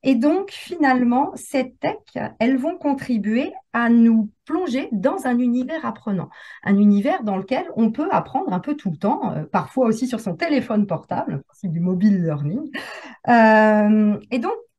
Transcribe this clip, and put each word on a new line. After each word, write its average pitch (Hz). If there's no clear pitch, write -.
Et 262
donc, 330
finalement, 262
ces -
tech, -
elles 254
vont 320
contribuer 254
à 240
nous 226
plonger 311
dans 262
un 240
univers 254
apprenant. 208
Un 196
univers 208
dans 208
lequel 302
on 220
peut 320
apprendre 214
un 180
peu 294
tout 247
le 151
temps, 254
euh, 151
parfois 220
aussi 226
sur 226
son 175
téléphone 240
portable, 175
le 139
principe -
du 165
mobile 185
learning. 160
Euh, 214
et 247
donc 392